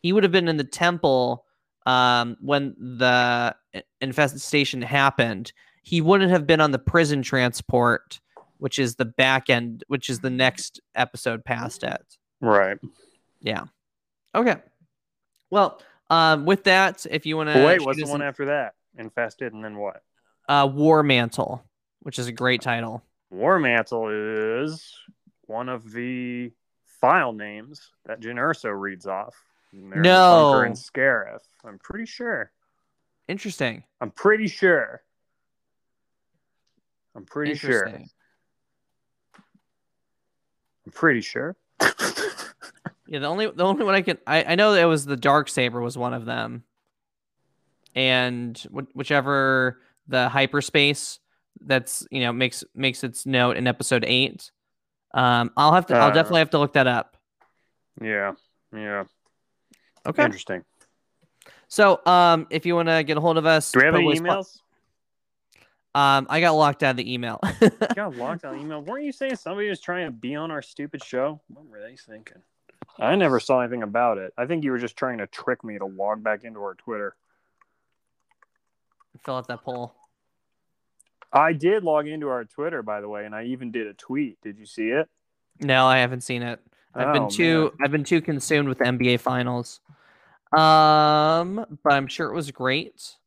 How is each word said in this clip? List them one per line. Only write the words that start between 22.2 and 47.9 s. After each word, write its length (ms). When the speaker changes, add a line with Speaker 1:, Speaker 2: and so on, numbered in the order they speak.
Speaker 1:
a 60
great 280
title. 400
Speaker 2:
War 300
Mantle 500
is 300
one 240
of 220
the 600
file 320
names 600
that 140
Jyn 160
Erso 420
reads 300
off. 280
And 180
they're 80
in 40
the 60
Speaker 1:
No. 420
Speaker 2:
bunker 140
in 80
Scarif. 640
I'm 140
pretty 260
sure. 460
Speaker 1:
Interesting. 560
Speaker 2:
I'm 120
pretty 360
sure. 540
I'm 100
pretty 300
sure. 300
Speaker 1:
Interesting. 240
Speaker 2:
I'm 60
pretty 300
sure. 340
<laughs> 160
Speaker 1:
Yeah, 100
the 80
only, 220
the 140
only 220
one 100
I 60
can, 160
I, 160
I 120
know 180
that 80
it 40
was 200
the 100
Darksaber 640
was 160
one 160
of 120
them. 380